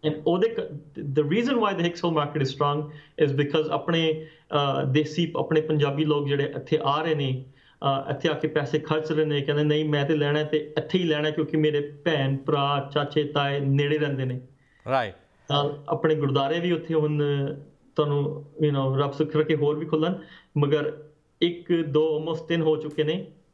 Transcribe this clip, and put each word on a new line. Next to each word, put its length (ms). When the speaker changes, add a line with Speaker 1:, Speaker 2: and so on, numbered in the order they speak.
Speaker 1:
And 200
ਉਹਦੇ 220
ਕ-, 300
the 280
reason 280
why 180
the 100
Hicksville 300
market 280
is 80
strong 420
is 120
because 340
ਆਪਣੇ, 560
ਅਹ, 320
ਦੇਸੀ, 520
ਆਪਣੇ 240
ਪੰਜਾਬੀ 440
ਲੋਕ 220
ਜਿਹੜੇ 160
ਇੱਥੇ 400
ਆ 180
ਰਹੇ 140
ਨੇ, 300
ਅਹ, 280
ਇੱਥੇ 180
ਆ 40
ਕੇ 140
ਪੈਸੇ 320
ਖਰਚ 320
ਰਹੇ 140
ਨੇ, 160
ਕਹਿੰਦੇ, 220
"ਨਹੀਂ, 220
ਮੈਂ 200
ਤੇ 100
ਲੈਣਾ 280
ਤੇ 340
ਇੱਥੇ 200
ਹੀ 60
ਲੈਣਾ 260
ਕਿਉਂਕਿ 280
ਮੇਰੇ 220
ਭੈਣ, 320
ਭਰਾ, 560
ਚਾਚੇ, 300
ਤਾਏ 360
ਨੇੜੇ 380
ਰਹਿੰਦੇ 280
ਨੇ।" 100
Speaker 2:
Right। 320
Speaker 1:
ਤਾਂ 220
ਆਪਣੇ 260
ਗੁਰਦੁਆਰੇ 440
ਵੀ 120
ਉੱਥੇ 220
ਹੁਣ 300
ਤੁਹਾਨੂੰ, 500
you 100
know, 240
ਰੱਬ 120
ਸੁੱਖ 240
ਰੱਖੇ 200
ਹੋਰ 200
ਵੀ 100
ਖੁੱਲ੍ਹਣ, 280
ਮਗਰ 400
ਇੱਕ, 320
ਦੋ, 460
almost 260
ਤਿੰਨ 160
ਹੋ 160
ਚੁੱਕੇ 260
ਨੇ। 280